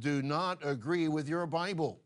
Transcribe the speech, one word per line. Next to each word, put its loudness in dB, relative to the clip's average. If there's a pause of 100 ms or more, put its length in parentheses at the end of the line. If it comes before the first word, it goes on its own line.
do 2
not 0
agree 0
with 0
your 0
Bible. -2